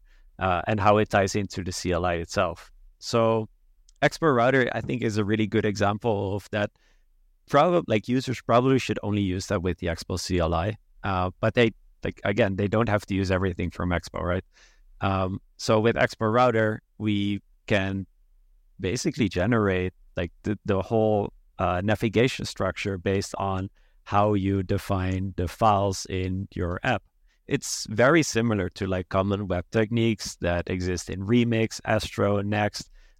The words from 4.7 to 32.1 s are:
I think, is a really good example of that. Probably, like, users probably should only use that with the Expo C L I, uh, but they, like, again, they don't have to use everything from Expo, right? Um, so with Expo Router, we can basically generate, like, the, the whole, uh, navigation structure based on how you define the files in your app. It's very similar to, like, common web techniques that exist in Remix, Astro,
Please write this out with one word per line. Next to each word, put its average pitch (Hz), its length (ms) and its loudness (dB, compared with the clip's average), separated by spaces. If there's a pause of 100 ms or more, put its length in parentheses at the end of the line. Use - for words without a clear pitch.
I - 80 -6
think, 120 220 -4
is 110 160 0
a 107 60 2
really 107 220 2
good 101 180 2
example 101 720 0
of 101 160 -8
that. 104 220 -2 (760)
Probably, 165 380 4
like, 110 220 0
users 123 320 -2
probably 127 400 4
should - 240 -4
only 101 180 0
use 92 240 -2
that 98 160 0
with 87 160 -2
the 87 80 -6
Expo 87 320 -4
C 90 200 -2
L 82 140 2
I, 90 240 -2 (280)
uh, 92 260 -2 (100)
but 110 140 0
they, 117 160 4 (320)
like, - 220 -6
again, 101 320 0
they 101 100 0
don't 107 220 0
have 104 180 -2
to 101 80 -4
use 95 160 0
everything 90 400 0
from 90 200 -4
Expo, 85 300 -4
right? 87 240 -2 (560)
Um, 95 400 -2 (180)
so 113 200 2
with 110 160 4
Expo 113 380 0
Router, 110 500 2 (160)
we 101 420 -2 (280)
can 98 360 0 (760)
basically 104 480 0
generate, 92 640 0 (240)
like, 87 160 -4 (100)
the, 104 220 -2
the 98 180 0
whole, 107 500 0 (280)
uh, 90 240 0
navigation 110 600 0
structure 98 540 -4
based 98 400 -2
on 95 320 -4 (340)
how 104 300 2
you 98 300 0
define 95 720 -2
the 90 100 -2
files 101 640 0
in 92 460 -4
your 90 260 -4
app. 123 220 -2 (420)
It's - 440 -6
very 135 340 4
similar 113 460 0
to, - 180 -4
like, 92 200 -4
common 98 380 0
web 87 240 -2
techniques 113 680 0
that 87 280 -2
exist 92 400 -4
in 92 160 -8
Remix, 117 600 2
Astro, 104 560 0